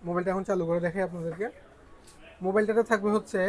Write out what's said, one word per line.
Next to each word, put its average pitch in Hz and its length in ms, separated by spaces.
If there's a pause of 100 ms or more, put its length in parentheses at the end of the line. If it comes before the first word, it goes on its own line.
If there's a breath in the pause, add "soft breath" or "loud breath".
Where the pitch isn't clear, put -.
মোবাইলটা 175 280
এখন 190 100
চালু 180 220
করে 170 140
দেখাই 175 300
আপনাদেরকে। 170 380 (920)
মোবাইলটাতে 214 420
থাকবে 208 280
হচ্ছে 208 380